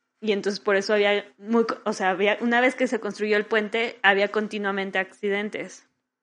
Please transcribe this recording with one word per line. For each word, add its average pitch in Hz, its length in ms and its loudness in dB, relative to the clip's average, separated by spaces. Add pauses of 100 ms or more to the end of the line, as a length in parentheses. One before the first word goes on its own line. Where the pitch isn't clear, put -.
(220)
Y 214 100 0
entonces 196 280 -2
por 202 160 2
eso 196 180 0
había 202 320 2 (100)
muy 226 300 2
co-, - 180 -4
o 208 80 -2
sea, 202 180 -2
había, 196 300 2
una 240 220 2
vez 254 120 2
que 254 120 0
se 240 140 -4
construyó 208 360 -2
el 208 80 0
puente, 220 580 -2
había 196 280 4
continuamente 202 680 -2
accidentes. 196 880 -6 (360)